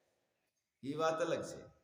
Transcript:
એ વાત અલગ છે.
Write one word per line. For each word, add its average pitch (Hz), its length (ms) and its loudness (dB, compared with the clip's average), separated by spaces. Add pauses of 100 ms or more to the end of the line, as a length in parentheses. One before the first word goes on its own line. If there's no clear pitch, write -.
(840)
એ 139 120 -4
વાત 160 180 4
અલગ 160 300 0
છે. - 200 -8 (200)